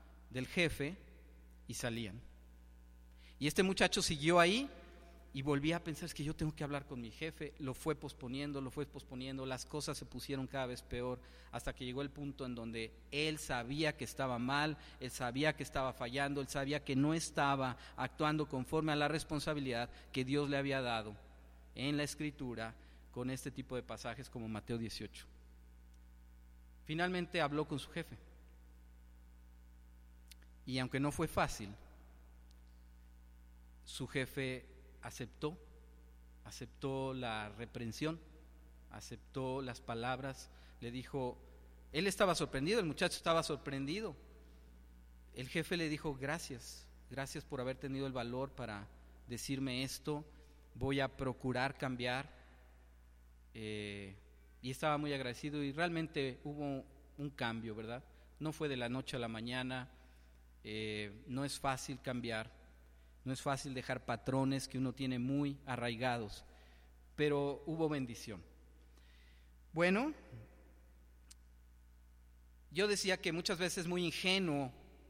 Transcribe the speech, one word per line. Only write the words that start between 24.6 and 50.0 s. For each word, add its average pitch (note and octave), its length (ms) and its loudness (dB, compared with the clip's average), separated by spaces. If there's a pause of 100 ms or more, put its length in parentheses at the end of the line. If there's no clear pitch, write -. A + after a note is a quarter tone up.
dieciocho. A2 480 -6 (1600)
Finalmente F3 560 2
habló D3 260 4
con C#3+ 120 0
su - 100 -8
jefe. - 280 -6 (2500)
Y B2+ 120 0
aunque C3 220 2
no C#3+ 120 4
fue D#3+ 160 4
fácil, B2+ 420 2 (2250)
su - 240 -4
jefe C3 580 -2 (380)
aceptó, C#3 540 -6 (880)
aceptó C3+ 680 -2
la A2 360 -2
reprensión, A#2 720 -2 (720)
aceptó C3 720 -6
las B2 200 -6
palabras, B2+ 680 -4 (320)
le A#2+ 100 -6
dijo, B2+ 460 -4 (540)
él F3 160 2
estaba F#3 260 6
sorprendido, D#3 460 2
el F#3 60 4
muchacho E3 320 2
estaba E3 260 4
sorprendido. D3 720 -2 (1200)
El B2+ 120 -4
jefe F3 300 0
le D#3+ 120 2
dijo, D3 260 -2
"Gracias, C#3 720 -4 (240)
gracias C3+ 340 -4
por C3 180 -4
haber C3 160 0
tenido C3+ 300 -2
el C3 60 -2
valor B2+ 380 -2
para G#2+ 360 -6 (400)
decirme C3 560 0
esto, D3+ 420 -2 (500)